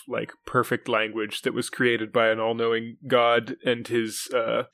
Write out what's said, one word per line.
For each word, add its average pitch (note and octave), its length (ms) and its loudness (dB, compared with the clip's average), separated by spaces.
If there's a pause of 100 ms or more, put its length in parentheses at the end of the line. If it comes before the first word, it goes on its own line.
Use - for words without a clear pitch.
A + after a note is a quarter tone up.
like, A2+ 240 -6 (140)
perfect B2 420 -2
language G#2+ 540 -2
that B2+ 120 -2
was B2 140 -4
created A#2 420 0
by A2+ 180 4
an A2 120 2
all-knowing A2+ 560 -2 (100)
god A#2+ 500 4 (100)
and A#2 200 -2
his, A2+ 480 -2
uh, A#2 280 0 (100)